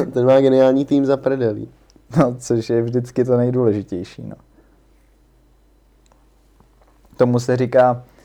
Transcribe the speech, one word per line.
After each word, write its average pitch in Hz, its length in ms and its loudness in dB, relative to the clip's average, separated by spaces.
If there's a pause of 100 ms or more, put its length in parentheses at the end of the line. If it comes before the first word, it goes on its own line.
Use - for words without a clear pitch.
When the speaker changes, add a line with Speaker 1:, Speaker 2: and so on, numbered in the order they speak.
Speaker 1:
<laughs> - 60 -12
ten 123 140 0
má 135 140 6
geniální 131 440 4
tým 139 220 0
za 139 100 0
prdelí. 123 520 -4 (500)
Speaker 2:
No, 123 200 0
což 117 320 -4
je 117 120 2
vždycky 123 420 -4
to 123 120 0
nejdůležitější, 117 880 -4
no. - 100 -16 (2750)
Tomu 123 240 0
se 123 160 -2
říká, 123 460 2 (220)